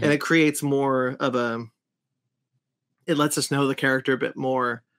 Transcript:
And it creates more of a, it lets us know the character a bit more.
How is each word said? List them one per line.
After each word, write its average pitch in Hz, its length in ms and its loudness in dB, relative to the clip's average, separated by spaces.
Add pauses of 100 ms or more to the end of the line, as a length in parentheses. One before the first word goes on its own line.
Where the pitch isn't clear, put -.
And 147 80 4
it 147 80 0
creates 151 420 2
more 135 580 0
of 135 140 -2
a, 117 300 -2 (1400)
it 165 100 0
lets 147 220 2
us 135 120 -2
know 139 160 2
the 135 80 0
character 131 380 0
a 127 60 0
bit - 180 -4
more. 127 460 -2 (160)